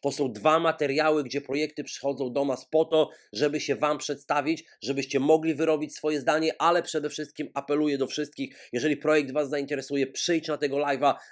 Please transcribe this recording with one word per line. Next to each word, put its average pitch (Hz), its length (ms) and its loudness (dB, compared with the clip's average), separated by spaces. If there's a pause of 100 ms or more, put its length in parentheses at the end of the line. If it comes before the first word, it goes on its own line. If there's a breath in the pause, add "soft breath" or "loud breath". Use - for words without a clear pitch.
to 139 100 0
są 135 200 -2
dwa 147 280 2
materiały, 156 640 2
gdzie 135 180 -6
projekty 147 420 -4
przychodzą 135 500 -4
do 139 120 2
nas 131 240 -4
po 156 160 4
to, 156 240 4 (240 loud breath)
żeby 147 260 0
się 139 160 -2
wam 147 220 0
przedstawić, 147 640 -4 (200 soft breath)
żebyście 135 360 -2
mogli 156 360 4
wyrobić 156 400 -2
swoje 151 240 -2
zdanie, 156 400 0
ale 170 240 4
przede 147 260 -4
wszystkim 151 440 -10
apeluję 147 440 0
do 131 100 0
wszystkich, - 640 -8
jeżeli 139 240 0
projekt 151 340 2
was 143 180 -2
zainteresuje, 139 580 -2
przyjdź 165 400 -2
na 151 100 -2
tego 139 200 -2
live'a, 139 360 2 (180 loud breath)